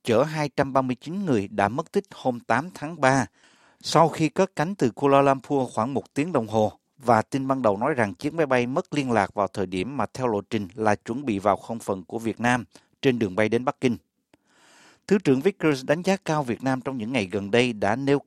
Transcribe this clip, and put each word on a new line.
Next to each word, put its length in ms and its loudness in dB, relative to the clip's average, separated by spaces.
chở 180 4
hai 260 -4
trăm 240 -2
ba 100 2
mươi 180 -2
chín 240 -8
người 240 0
đã 200 0
mất 240 -6
tích 120 -2
hôm 260 -4
tám 340 -2
tháng 260 -12
ba, 260 4
sau 280 4
khi 200 -2
cất 280 -2
cánh 180 -2
từ 160 0
Kuala 320 4
Lumpur 500 0
khoảng 220 -2
một 200 -6
tiếng 180 -2
đồng 160 -2
hồ, 240 0
và 240 4
tin 260 -4
ban 140 -2
đầu 140 4
nói 180 -2
rằng 200 -2
chiếc 200 -8
máy 120 0
bay 200 2
mất 280 -4
liên 160 -2
lạc 240 2
vào 140 0
thời 180 -6
điểm 300 -6
mà 180 -4
theo 120 -4
lộ 140 -2
trình 340 -6
là 200 2
chuẩn 300 -8
bị 140 -2
vào 180 2
không 220 -8
phận 260 -6
của 140 -10
Việt 220 -6
Nam 240 0
trên 160 2
đường 180 -2
bay 120 2
đến 160 0
Bắc 160 -6
Kinh. 160 0
Thứ 120 4
trưởng 220 2
Vickers 440 0
đánh 180 0
giá 140 0
cao 260 -2
Việt 200 -4
Nam 180 -2
trong 180 -6
những 140 -6
ngày 140 0
gần 240 -4
đây 220 4
đã 240 -2
nêu 300 2